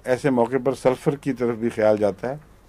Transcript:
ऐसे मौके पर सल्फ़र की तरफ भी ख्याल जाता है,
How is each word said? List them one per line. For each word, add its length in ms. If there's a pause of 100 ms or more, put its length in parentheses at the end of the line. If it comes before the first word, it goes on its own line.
ऐसे 240
मौके 280
पर 160
सल्फ़र 420
की 160
तरफ 260
भी 120
ख्याल 280
जाता 300
है, 120 (280)